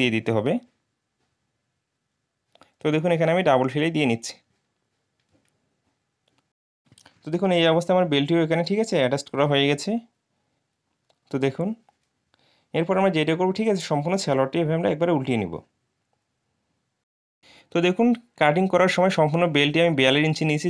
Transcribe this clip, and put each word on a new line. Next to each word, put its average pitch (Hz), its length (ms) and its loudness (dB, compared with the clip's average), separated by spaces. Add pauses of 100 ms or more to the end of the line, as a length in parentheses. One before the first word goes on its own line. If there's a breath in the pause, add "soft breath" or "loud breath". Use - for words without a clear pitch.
দিয়ে 123 140 2
দিতে 113 220 -2
হবে। 113 140 0 (2250 soft breath)
তো - 120 -10
দেখুন, 156 220 -2
এখানে 160 200 0
আমি 185 140 0
ডাবল 131 240 2
সেলাই 156 220 -2
দিয়ে 151 160 0
নিচ্ছি। - 240 -6 (2750)
তো - 120 -18
দেখুন, 185 240 0
এই 165 60 4 (100)
অবস্থায় 170 220 0
আমার 180 160 2
বেল্টটিও 147 340 2
এখানে, 165 240 0
ঠিক 202 140 0
আছে, 220 180 -4
অ্যাটাচ 131 300 0
করা 139 200 0
হয়ে 139 180 2
গেছে। 147 220 -2 (1400)
তো - 40 -6 (100)
দেখুন, 156 220 -4 (1040)
এরপর 170 260 -2
আমরা 190 180 2
যেটা 156 220 0
করবো, 185 200 0
ঠিক 220 120 -2
আছে, 185 100 -2 (100)
সম্পূর্ণ 156 240 -2 (100)
সালোয়ারটি 135 360 0
এভাবে 160 180 -2
আমরা 190 140 -2
একবারে 170 240 -2
উল্টিয়ে 131 260 -2
নিব। 85 120 -8 (2250 soft breath)
তো - 140 -4
দেখুন, 185 220 2 (340)
কাটিং 156 220 4 (100)
করার 180 220 2
সময় 185 220 2
সম্পূর্ণ 156 260 0 (120)
বেল্টটি 147 280 2
আমি 170 160 2
বিয়াল্লিশ 135 300 2
ইঞ্চি 156 200 -2
নিয়েছি, 151 200 -2